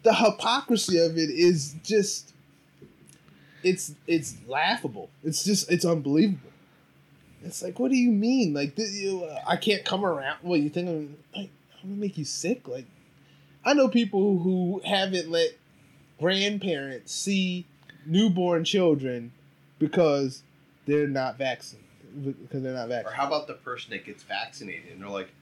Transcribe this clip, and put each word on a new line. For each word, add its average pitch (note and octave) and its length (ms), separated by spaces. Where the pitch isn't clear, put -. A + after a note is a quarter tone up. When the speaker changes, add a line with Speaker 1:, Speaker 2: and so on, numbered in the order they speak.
Speaker 1:
The A3 100
hypocrisy A3 840
of E3 200
it D#3 120
is D3+ 520
just, - 500
it's, F3+ 320
it's D3+ 300
laughable. C3+ 640
It's D#3 200
just, F#3+ 260
it's F3+ 140
unbelievable. D#3+ 680
It's - 200
like, F3+ 160
what B3+ 120
do C4 60
you B3 140
mean? G#3+ 440
Like, C#3+ 220
th-, G#3+ 140
you, G3 340
uh, D#3 220
I E3+ 100
can't - 280
come F#3+ 200
around. D3 380
What, F3 180
you D3 80
think F3 200
I'm, D3+ 280
like, G3 160
I'm F#3 80
gonna G3+ 100
make G3 180
you D3 60
sick? F3 440
Like, B2+ 180
I C#4 100
know C4+ 140
people G3+ 500
who F#3 460
haven't F#3 460
let E3 260
grandparents F#3 920
see F#3 540
newborn F3 600
children C3+ 680
because D3 640
they're D3 220
not C3 300
vaccinated. B2+ 460
Because C3 200
they're C3 100
not A#2+ 160
vaccinated. A2+ 240
Speaker 2:
Or - 40
how C#3 100
about D3+ 200
the B2 80
person B2 360
that G2 160
gets - 160
vaccinated F#2+ 680
and F#2 100
they're G2+ 80
like G2 200